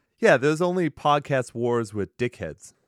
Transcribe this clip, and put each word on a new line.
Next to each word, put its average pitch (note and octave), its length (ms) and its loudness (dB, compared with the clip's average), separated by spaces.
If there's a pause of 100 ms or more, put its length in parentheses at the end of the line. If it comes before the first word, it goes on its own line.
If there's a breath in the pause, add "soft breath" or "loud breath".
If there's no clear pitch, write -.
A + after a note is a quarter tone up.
(180)
Yeah, F#3 180 6
there's D3+ 260 0
only F3+ 280 0
podcast D3 640 -2
wars A#2 400 -2
with G2 220 -6
dickheads. F#2+ 580 -8 (140)